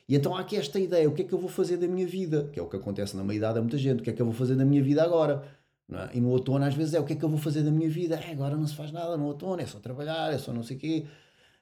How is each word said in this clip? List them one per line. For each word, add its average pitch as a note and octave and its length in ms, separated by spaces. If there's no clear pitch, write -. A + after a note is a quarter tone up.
E C3 80
então D#3 200
há F#3 60
aqui F#3+ 140
esta G3 240
ideia, E3+ 300
"O C#3+ 40
que F3 100
é - 20
que - 80
eu F3+ 60
vou F3+ 100
fazer F3+ 280
da F3 100
minha F#3 180
vida?" E3 480
Que - 60
é E2+ 40
o - 40
que - 80
acontece G2 420
na F#2+ 60
meia-idade G#2+ 340
a A2+ 40
muita A#2 160
gente, C3+ 240
"O - 20
que - 80
é - 20
que A#2+ 80
eu B2 40
vou A2+ 100
fazer B2+ 200
da C3 100
minha C#3+ 180
vida C#3+ 200
agora?" D#3 400
Não F2+ 120
é? F#2+ 140
E B2 80
no B2 80
outono C3 360
às C#3 100
vezes D#3 180
é, E3 60
"O C#3 60
que D#3 80
é - 20
que C#3+ 80
eu D#3+ 60
vou D3+ 100
fazer D3+ 240
da D3+ 80
minha D#3+ 180
vida?" D#3+ 260
"É, E3+ 160
agora C#3 240
não D3+ 120
se D3 80
faz D3+ 160
nada E3+ 260
no D3 80
outono, E3 360
é B2+ 40
só G#2+ 140
trabalhar, D3+ 540
é C3+ 40
só A#2+ 160
não A#2 100
sei B2+ 140
o - 20
quê." D#3 260